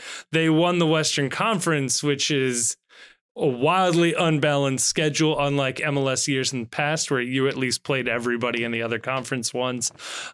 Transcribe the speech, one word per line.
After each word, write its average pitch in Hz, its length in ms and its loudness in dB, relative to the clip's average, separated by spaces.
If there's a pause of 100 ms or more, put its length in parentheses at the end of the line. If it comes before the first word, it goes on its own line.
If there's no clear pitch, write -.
(320)
they 160 160 2
won 170 300 4
the 170 80 2
Western 151 420 2
Conference, 165 720 0
which 143 280 0
is 127 460 0 (600)
a - 100 0
wildly 170 680 4
unbalanced 143 720 2
schedule, 156 520 2
unlike 143 420 0
M 143 180 0
L 135 100 0
S 131 180 -2
years 131 280 -2
in 127 60 -4
the 117 80 -8
past, 151 420 -2
where 135 100 2
you 131 280 0
at 131 100 -4
least 127 260 -2
played 127 240 -2
everybody 117 560 0
in 117 60 -4
the 113 120 -2
other 117 180 -2
conference 131 520 -4
once. 123 380 -2 (440)